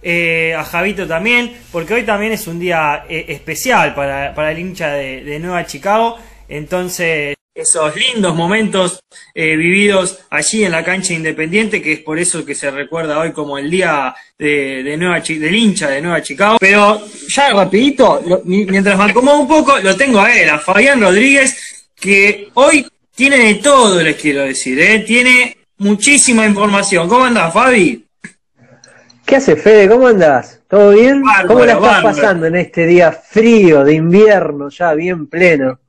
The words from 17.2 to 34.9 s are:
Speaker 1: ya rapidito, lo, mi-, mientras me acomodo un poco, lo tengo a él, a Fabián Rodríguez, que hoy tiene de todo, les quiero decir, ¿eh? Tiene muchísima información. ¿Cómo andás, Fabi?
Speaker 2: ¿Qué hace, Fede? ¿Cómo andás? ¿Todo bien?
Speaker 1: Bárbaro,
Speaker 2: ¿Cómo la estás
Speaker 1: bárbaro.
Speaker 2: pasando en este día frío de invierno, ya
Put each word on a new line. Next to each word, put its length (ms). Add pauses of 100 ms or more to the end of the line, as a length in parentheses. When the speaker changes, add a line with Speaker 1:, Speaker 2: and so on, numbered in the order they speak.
Speaker 1:
ya 220
rapidito, 760
lo, 200
mi-, 200
mientras 320
me 140
acomodo 300
un 80
poco, 300
lo 180
tengo 240
a 120
él, 160
a 80
Fabián 440
Rodríguez, 880 (100)
que 540
hoy 340 (280)
tiene 220
de 180
todo, 480
les 140
quiero 240
decir, 360
¿eh? 220
Tiene 560 (220)
muchísima 680
información. 640
¿Cómo 160
andás, 300
Fabi? 500 (1200)
Speaker 2:
¿Qué 120
hace, 180
Fede? 320
¿Cómo 220
andás? 580
¿Todo 240
bien? 320
Speaker 1:
Bárbaro, 240
Speaker 2:
¿Cómo 140
la 100
estás 100
Speaker 1:
bárbaro. 320
Speaker 2:
pasando 340
en 100
este 280
día 280
frío 720
de 80
invierno, 720
ya 280